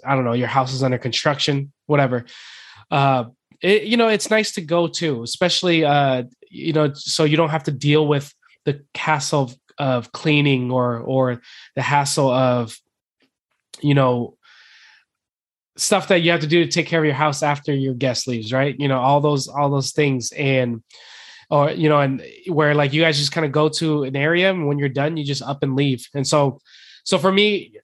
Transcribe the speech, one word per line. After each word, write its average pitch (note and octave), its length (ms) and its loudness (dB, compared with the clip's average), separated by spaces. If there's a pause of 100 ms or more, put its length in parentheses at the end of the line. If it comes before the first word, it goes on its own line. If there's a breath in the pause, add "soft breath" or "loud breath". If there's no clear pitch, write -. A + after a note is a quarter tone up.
I C#3 100 0
don't C3 80 2
know, A#2+ 100 0
your A#2+ 140 0
house C3 260 0
is C3 100 -2
under B2+ 140 2
construction, C#3 760 -4 (140)
whatever. C3 400 0 (640 loud breath)
Uh, C3+ 360 0 (360)
it, G3+ 220 2
you A3+ 140 -2
know, A3+ 100 4
it's G#3 220 -2
nice G#3+ 240 0
to G3 80 -8
go E3+ 260 0
too, D3+ 360 -6
especially, E3 600 0
uh, C#3 400 2 (260)
you D#3+ 240 -6
know, D3+ 200 0
so - 300 -4
you D3+ 120 2
don't D#3+ 140 2
have D#3 140 -4
to D#3 80 -4
deal D3 360 2
with C#3+ 260 -2 (300 soft breath)
the C#3+ 180 -2 (140)
hassle D3 480 0
of, B2 120 -8 (220)
of B2+ 340 -2
cleaning C#3+ 600 0
or, B2 280 -2
or B2+ 420 -2 (340 loud breath)
the C3+ 60 -4
hassle C#3+ 480 2
of, B2 480 0 (1040)
you D3 120 2
know, B2+ 440 0 (1400 soft breath)
stuff - 300 0
that F3+ 140 4
you E3 100 4
have E3+ 100 2
to D3+ 60 -2
do E3+ 180 4
to - 60 -6
take E3 160 -2
care E3+ 120 0
of D#3 60 2
your D3 80 2
house C#3+ 300 0
after D3 300 -2
your C3+ 200 -2
guest B2 340 -2
leaves, A2+ 240 -6
right? C3+ 280 0
You C#3+ 80 0
know, C3 120 0
all C#3 220 4
those, C#3+ 260 0
all C#3+ 220 -2
those C#3 220 -2
things. C3+ 400 0
And, B2+ 520 0 (640 loud breath)
or, D3 220 2
you D#3+ 160 0
know, D3 120 4
and C3+ 240 0 (240)
where, D3+ 260 2
like, C#3+ 200 2
you D#3 80 2
guys D#3+ 160 2
just D3 140 -2
kinda D#3+ 160 -2
go D3+ 220 2
to D3+ 340 -2
an C3 120 -6
area E3+ 340 2
and F3 180 -2
when C#3+ 120 -2
you're C#3+ 100 -2
done, C#3+ 280 -2
you D3 60 -4
just C#3 200 -4
up C#3+ 200 -6
and C3+ 120 -2
leave. C#3 380 0
And C#3 140 -4
so, C#3+ 320 2 (460 loud breath)
so F#3+ 120 0
for F#3 140 2
me, G3+ 520 0